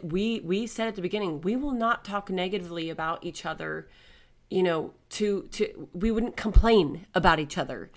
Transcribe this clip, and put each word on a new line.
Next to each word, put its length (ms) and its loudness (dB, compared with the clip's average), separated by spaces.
we, 380 -2
we 260 -2
said 200 -4
at 80 -6
the 60 -8
beginning, 400 -4
we 140 0
will 160 -2
not 340 0
talk 240 -6
negatively 640 -4
about 320 -4
each 220 -8
other, 420 -8
you 100 2
know, 320 2
to, 420 0
to, 400 -4
we 180 0
wouldn't 260 0
complain 760 6
about 240 6
each 180 -6
other. 400 -6